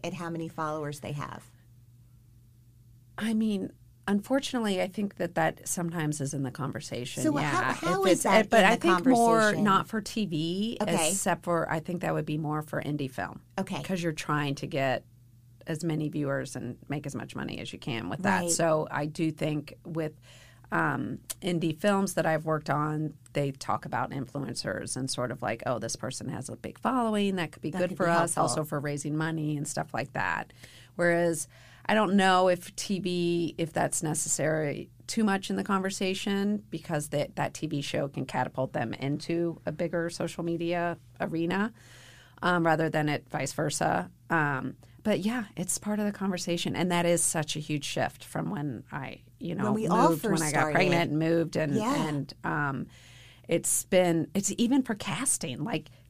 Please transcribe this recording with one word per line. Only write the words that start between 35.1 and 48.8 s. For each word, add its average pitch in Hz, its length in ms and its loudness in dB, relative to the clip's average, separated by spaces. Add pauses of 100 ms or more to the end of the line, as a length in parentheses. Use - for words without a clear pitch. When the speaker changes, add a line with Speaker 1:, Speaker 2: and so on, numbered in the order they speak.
Speaker 2:
much 196 280 0
in 190 40 -2
the 196 80 0
conversation, 196 1080 0
because 160 380 -4
that, - 260 -2
that 147 180 -2
T - 140 -6
V 147 160 -2
show 147 240 -2
can 139 180 -6
catapult 131 480 -2
them 113 220 -2
into 160 720 -2
a 170 40 -4
bigger 170 380 -2
social 170 340 -6
media 170 540 -2 (240)
arena, 170 500 0 (720)
um, 175 240 4
rather 160 240 4
than 151 180 2
it - 220 -2
vice 135 240 -4
versa. 160 560 0 (220)
Um, 143 460 0 (260)
but 214 160 2
yeah, 220 240 -2 (120)
it's 185 220 -2
part 208 220 -2
of 208 60 0
the 202 60 0
conversation. 180 640 -2
And 175 160 0
that 175 140 2
is 170 160 6
such 156 340 0
a 156 40 -6
huge 151 260 -4
shift - 380 -2
from 165 260 -4
when 147 420 -4